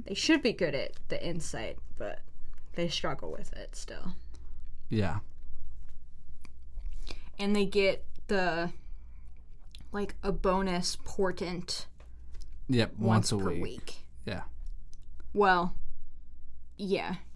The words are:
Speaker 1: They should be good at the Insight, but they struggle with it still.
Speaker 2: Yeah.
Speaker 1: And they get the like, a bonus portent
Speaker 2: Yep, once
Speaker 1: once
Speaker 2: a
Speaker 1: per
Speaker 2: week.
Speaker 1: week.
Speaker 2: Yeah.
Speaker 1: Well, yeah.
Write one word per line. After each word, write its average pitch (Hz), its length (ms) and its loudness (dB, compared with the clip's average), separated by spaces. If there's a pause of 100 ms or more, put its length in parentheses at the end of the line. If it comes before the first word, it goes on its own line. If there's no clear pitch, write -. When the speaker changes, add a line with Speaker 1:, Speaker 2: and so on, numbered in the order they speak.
Speaker 1:
They 196 80 -6
should 311 280 4
be 220 100 2
good 156 220 -2
at - 180 -4 (160)
the - 160 2
Insight, - 540 -2 (200)
but - 220 -2 (540)
they 170 140 0
struggle - 440 0
with - 220 0
it - 200 -6
still. - 400 0 (720)
Speaker 2:
Yeah. 104 300 2 (2250)
Speaker 1:
And 202 180 2
they 202 80 4
get 196 400 2 (240)
the 175 420 2 (1200)
like, 202 300 -4
a 202 100 0
bonus 185 720 2
portent 175 840 -2 (800)
Speaker 2:
Yep, 117 300 4
once 110 340 4
Speaker 1:
once - 0 -
Speaker 2:
a 101 120 0
Speaker 1:
per - 80 2
Speaker 2:
week. - 100 0
Speaker 1:
week. - 420 -4 (200)
Speaker 2:
Yeah. 92 180 -4 (920)
Speaker 1:
Well, 185 400 6 (1040)
yeah. 185 380 0 (200)